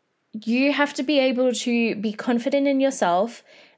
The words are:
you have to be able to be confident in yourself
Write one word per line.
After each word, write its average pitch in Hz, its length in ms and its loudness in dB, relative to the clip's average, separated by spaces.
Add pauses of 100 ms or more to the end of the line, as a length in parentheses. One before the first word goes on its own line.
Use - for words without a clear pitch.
(460)
you 254 260 2
have 285 220 0
to 294 100 -4
be 285 160 2
able 254 320 2
to 233 440 0
be 208 180 -4
confident 254 520 0
in 277 140 2
yourself 233 640 0 (340)